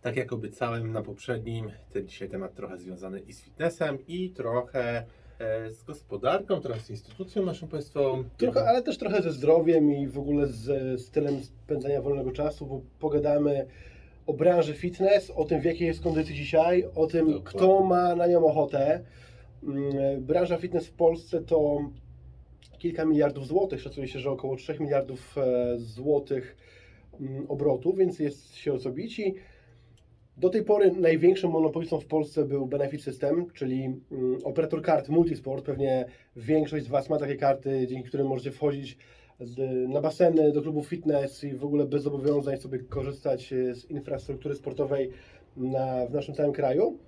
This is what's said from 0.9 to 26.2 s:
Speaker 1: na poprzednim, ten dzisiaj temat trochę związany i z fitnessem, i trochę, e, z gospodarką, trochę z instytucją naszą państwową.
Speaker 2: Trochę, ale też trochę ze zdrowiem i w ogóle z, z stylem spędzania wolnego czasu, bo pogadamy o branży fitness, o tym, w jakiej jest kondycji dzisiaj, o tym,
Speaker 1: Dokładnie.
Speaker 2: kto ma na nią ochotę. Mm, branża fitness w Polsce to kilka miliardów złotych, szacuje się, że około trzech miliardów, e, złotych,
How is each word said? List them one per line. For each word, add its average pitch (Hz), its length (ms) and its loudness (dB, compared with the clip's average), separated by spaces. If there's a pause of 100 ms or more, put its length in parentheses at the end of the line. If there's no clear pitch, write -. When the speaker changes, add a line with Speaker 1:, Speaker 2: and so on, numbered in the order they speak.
Speaker 1:
na 107 100 -4
poprzednim, 113 720 -8 (220)
ten 98 140 -6
dzisiaj 95 220 -14
temat 95 240 -8
trochę 180 240 -12
związany 92 420 -12
i - 140 -18
z - 80 -20
fitnessem, 156 560 -4 (100)
i 180 220 -6
trochę, 120 760 -4 (340)
e, 110 320 -4
z - 120 -20
gospodarką, 160 800 -2
trochę 120 180 -6
z - 100 -16
instytucją 185 560 -6
naszą 165 220 -6
państwową. 139 560 -2 (140)
Speaker 2:
Trochę, 240 320 2
ale 247 140 4
też 285 140 -4
trochę 202 240 0
ze 170 100 0
zdrowiem 151 600 4
i 139 140 -2
w 135 120 -8
ogóle 143 280 0
z, 123 80 -6 (460)
z - 40 -16
stylem 143 380 -2
spędzania 143 580 -4
wolnego 135 300 -2
czasu, 147 340 -4
bo 135 160 -10 (180)
pogadamy 147 680 2 (600)
o 160 60 0
branży 160 400 4
fitness, 190 560 2
o 156 160 -2
tym, 151 160 0
w 156 40 -2
jakiej 170 220 0
jest 160 160 -4
kondycji 156 320 0
dzisiaj, 165 480 4 (120)
o 160 120 4
tym, 160 240 2
Speaker 1:
Dokładnie. - 280 -4
Speaker 2:
kto 190 240 8
ma 180 320 4
na 175 120 4
nią 170 180 6
ochotę. 151 580 2 (600)
Mm, 139 640 -2
branża 175 320 2
fitness 175 300 -2
w - 60 -20
Polsce 165 480 2
to 151 380 2 (1000)
kilka 165 260 -4
miliardów 143 420 2
złotych, 170 340 0
szacuje 135 260 -10
się, 135 120 -10
że 135 120 -4
około 135 240 -4
trzech 135 240 -8
miliardów, 139 580 -4
e, 123 400 2
złotych, 131 760 -2 (640)